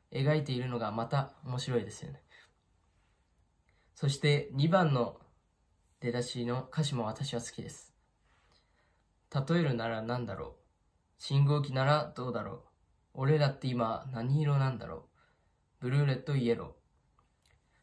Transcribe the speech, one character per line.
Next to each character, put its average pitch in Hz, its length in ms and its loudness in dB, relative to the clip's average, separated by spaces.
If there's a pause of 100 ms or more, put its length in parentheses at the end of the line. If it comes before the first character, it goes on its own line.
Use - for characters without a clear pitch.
(120)
描 135 240 2
い 156 80 0
て 135 80 -6
い 123 60 0
る 123 100 -2
の 123 120 -2
が 110 120 -2
ま 113 140 -2
た 139 300 -2 (100)
面 127 140 -4
白 127 180 0
い 104 80 0
で 95 60 -10
す - 120 -14
よ 78 80 -12
ね。 - 120 -18 (1700)
そ - 160 -2
し 139 80 0
て 147 360 2
二 139 140 2
番 165 280 4
の - 260 0 (800)
出 120 120 -4
だ 120 120 -2
し 120 200 -6
の 123 280 -2
歌 160 120 0
詞 139 120 -2
も 117 100 -2
私 110 300 -6
は 117 60 -4
好 - 100 -12
き - 100 -10
で - 80 -12
す。 - 240 -18 (1400)
「例 165 280 2
え - 20 4
る 139 140 2
な 113 120 -2
ら 113 140 -2
何 120 240 -2
だ 98 80 -8
ろ 82 260 -10
う。 - 600 -20
信 143 240 4
号 147 160 4
機 135 100 -6
な 131 140 0
ら 147 300 4
ど 127 160 -4
う - 20 -4
だ 110 80 -2
ろ 101 120 -8
う。 - 100 -14 (500)
俺 135 240 4
ら 143 120 4
っ 139 100 -4
て - 80 -6
今 123 440 -2
何 127 300 0
色 143 160 4
な 135 120 2
ん 120 100 -4
だ - 80 -10
ろ 80 80 -10
う。 80 80 -14 (800)
ブ 127 100 -2
ル 139 80 4
ー、 147 80 4
レ 135 60 2
ッ - 100 -4
ド、 143 120 -2
イ 120 140 2
エ 117 60 4
ロ 87 100 -4
ー。」 73 60 -12 (1120)